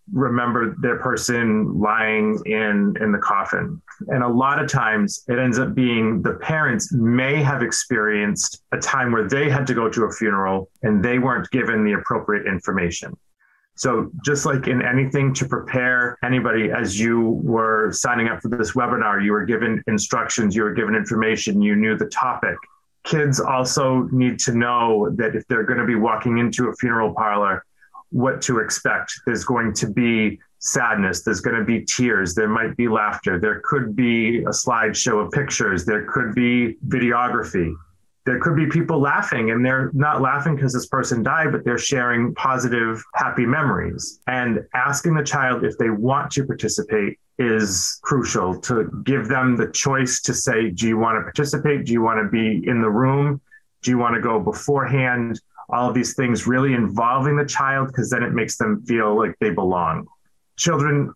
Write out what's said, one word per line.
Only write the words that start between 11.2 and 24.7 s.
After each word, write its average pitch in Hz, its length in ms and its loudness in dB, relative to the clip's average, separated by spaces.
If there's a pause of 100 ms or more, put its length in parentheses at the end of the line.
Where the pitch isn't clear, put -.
given 117 320 2
the 104 100 2
appropriate 104 520 -2
information. 92 720 -4 (580)
So - 360 -2 (120)
just 143 220 0
like 139 220 0
in 127 140 2
anything 135 520 2
to 135 120 -2
prepare 123 800 0
anybody, 113 480 0
as 104 260 -2
you 113 460 2
were 110 480 2
signing 113 380 0
up - 120 -6
for - 60 -6
this 110 240 -2
webinar, 113 500 0
you 104 120 2
were 104 100 0
given 110 420 0
instructions, 110 720 0
you 110 80 2
were 104 100 0
given 107 220 0
information, 110 640 0
you 104 140 4
knew 107 220 2
the 107 100 -2
topic. 117 480 -2 (500)
Kids 147 340 2
also 131 720 0
need 127 280 2
to - 120 0
know 117 640 2